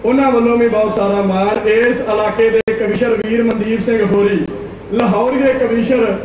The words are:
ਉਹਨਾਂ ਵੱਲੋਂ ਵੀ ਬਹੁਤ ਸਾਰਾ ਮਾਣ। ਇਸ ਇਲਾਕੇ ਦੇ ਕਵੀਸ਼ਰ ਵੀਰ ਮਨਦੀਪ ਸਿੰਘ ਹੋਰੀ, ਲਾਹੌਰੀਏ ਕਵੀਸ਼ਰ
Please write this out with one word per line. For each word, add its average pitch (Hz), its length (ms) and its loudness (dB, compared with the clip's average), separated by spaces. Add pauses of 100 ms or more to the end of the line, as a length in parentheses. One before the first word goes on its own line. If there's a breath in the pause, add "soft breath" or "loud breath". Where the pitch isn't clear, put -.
ਉਹਨਾਂ 262 260 2
ਵੱਲੋਂ 233 260 2
ਵੀ 233 100 2
ਬਹੁਤ 214 280 0
ਸਾਰਾ 202 260 0
ਮਾਣ। 202 460 0
ਇਸ 233 320 2
ਇਲਾਕੇ 214 500 0
ਦੇ 220 240 0
ਕਵੀਸ਼ਰ 220 440 0 (100)
ਵੀਰ 233 160 0
ਮਨਦੀਪ 220 380 -2
ਸਿੰਘ 220 240 0
ਹੋਰੀ, 202 420 0 (460)
ਲਾਹੌਰੀਏ 247 600 0
ਕਵੀਸ਼ਰ 226 720 0